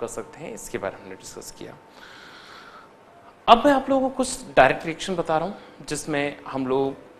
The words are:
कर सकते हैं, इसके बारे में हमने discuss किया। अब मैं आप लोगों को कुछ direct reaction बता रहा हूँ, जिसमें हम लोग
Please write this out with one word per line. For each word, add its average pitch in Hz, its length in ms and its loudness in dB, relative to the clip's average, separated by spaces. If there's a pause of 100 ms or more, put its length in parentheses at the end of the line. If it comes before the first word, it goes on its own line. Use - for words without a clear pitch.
कर 120 80 -4
सकते - 300 -12
हैं, 139 160 -12
इसके - 240 -8
बारे 95 180 -6
में - 60 -18
हमने 95 140 -14
discuss - 420 -16
किया। - 180 -14 (1700)
अब 233 180 10
मैं 285 60 8
आप 269 180 2
लोगों 269 180 4
को 262 80 -10
कुछ - 400 -4
direct 147 300 6
reaction 170 300 -4
बता 160 220 0
रहा 175 100 -2
हूँ, - 400 -14
जिसमें 143 560 -2
हम 135 220 -4
लोग 135 400 0 (140)